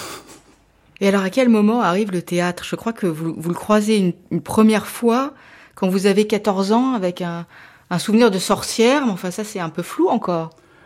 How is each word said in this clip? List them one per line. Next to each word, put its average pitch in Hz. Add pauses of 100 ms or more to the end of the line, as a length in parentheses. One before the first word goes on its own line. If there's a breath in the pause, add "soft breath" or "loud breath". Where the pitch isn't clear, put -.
(1000 loud breath)
Et 202
alors, 196
à 190
quel 254
moment 220
arrive 196
le 180
théâtre ? 175
Je -
crois 226
que 226
vous, 160
vous 160
le 175
croisez 214
une, 185 (200)
une 165
première 220
fois 254 (420 loud breath)
quand 190
vous 190
avez 208
quatorze 202
ans 254
avec 185
un, 170 (440 loud breath)
un 175
souvenir 226
de 190
sorcière, 233
mais 226
enfin, 180
ça, 214
c'est 196
un 165
peu 156
flou 320
encore. 170 (360 soft breath)